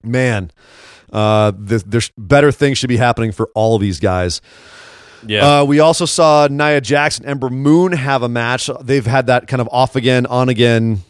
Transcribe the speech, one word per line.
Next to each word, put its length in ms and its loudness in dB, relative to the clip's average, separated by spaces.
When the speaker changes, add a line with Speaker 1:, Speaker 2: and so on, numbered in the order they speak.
Speaker 1:
man, 480 -2
uh, 400 2
th-, 340 -4
there's 320 -4
better 340 4
things 260 -2
should 120 -6
be 80 0
happening 360 0
for 200 -4
all 220 0
of 60 0
these 180 -4
guys. 420 -2
Speaker 2:
Yeah. 320 4
Speaker 1:
Uh, 60 4
we 160 2
also 240 2
saw 440 2
Nia 320 0
Jax 380 -2
and 80 -14
Ember 220 -6
Moon 420 2
have 320 -2
a 60 -4
match. 400 -4
They've 240 -2
had 220 0
that 200 0
kind 140 -4
of 100 -4
off 240 0
again, 300 0
on 240 -2
again 600 0